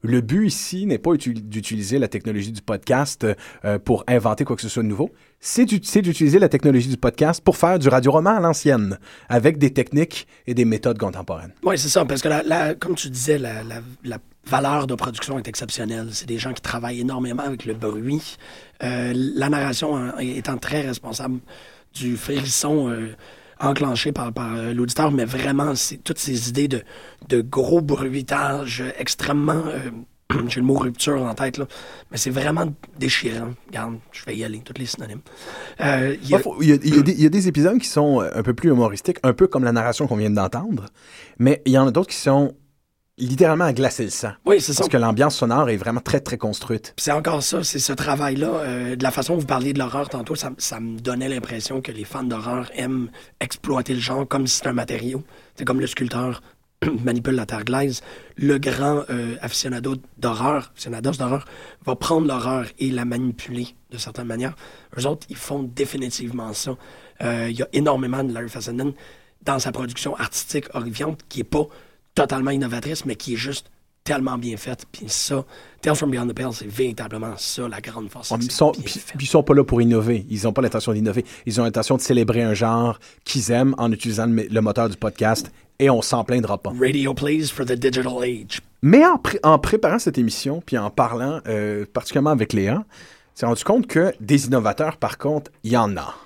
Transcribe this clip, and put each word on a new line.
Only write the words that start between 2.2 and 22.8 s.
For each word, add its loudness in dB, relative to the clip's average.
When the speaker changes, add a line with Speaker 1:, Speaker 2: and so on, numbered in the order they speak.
Speaker 1:
du -10
podcast, 0
euh, 0
pour 0
inventer 2
quoi -2
que -10
ce -6
soit -2
de 0
nouveau. -2
C'est 2
d'ut-, 2
c'est 4
d'utiliser 6
la 6
technologie 6
du 0
podcast 2
pour 6
faire 4
du 6
radioroman 6
à 2
l'ancienne, 2
avec 4
des 6
techniques 0
et -2
des 4
méthodes 2
contemporaines. -6
Speaker 2:
Oui, 2
c'est -2
ça, 4
parce -2
que 0
la, 2
la, 0
comme -4
tu -8
disais, 0
la, -6
la, -12
la -8
valeur 0
de -2
production -6
est -8
exceptionnelle. -8
C'est -8
des -4
gens -6
qui -10
travaillent -6
énormément -2
avec -6
le -4
bruit. -4
Euh, -4
la 0
narration -2
en, -4
étant -6
très -4
responsable -6
du -4
frisson, -2